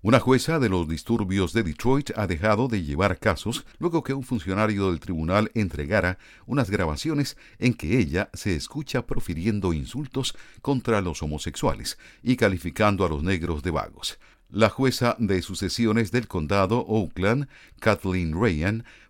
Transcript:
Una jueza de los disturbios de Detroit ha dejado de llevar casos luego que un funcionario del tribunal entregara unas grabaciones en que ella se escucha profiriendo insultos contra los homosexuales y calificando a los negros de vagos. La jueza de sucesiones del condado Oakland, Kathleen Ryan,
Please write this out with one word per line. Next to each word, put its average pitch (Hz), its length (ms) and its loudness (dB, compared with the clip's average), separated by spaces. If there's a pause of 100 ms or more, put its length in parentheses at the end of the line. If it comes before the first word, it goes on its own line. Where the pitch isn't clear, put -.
Una 117 180 6
jueza 131 380 2
de 123 100 2
los 90 180 2
disturbios 98 680 -2
de 113 80 2
Detroit 120 520 0
ha 104 120 -2
dejado 104 420 2
de 104 140 0
llevar 82 360 0
casos 104 460 -2 (140)
luego 165 240 0
que 135 100 -4
un 135 100 -4
funcionario 98 680 0
del 82 100 -2
tribunal 90 540 0
entregara 90 640 0 (260)
unas 127 240 0
grabaciones 104 720 -2 (200)
en 123 140 2
que 101 260 0
ella 87 360 0
se 98 200 -2
escucha 127 520 -6
profiriendo 95 680 0
insultos 131 640 -4 (240)
contra 120 400 0
los 87 220 -4
homosexuales - 720 -4 (260)
y 123 140 2
calificando 95 720 2
a - 20 2
los 76 140 -2
negros 80 400 0
de 92 80 -2
vagos. - 480 -6 (340)
La 107 160 4
jueza 123 520 2
de 95 220 2
sucesiones 107 680 0
del 120 160 0
condado 98 540 2
Oakland, 107 680 0 (320)
Kathleen 92 540 0
Ryan, 98 520 0 (260)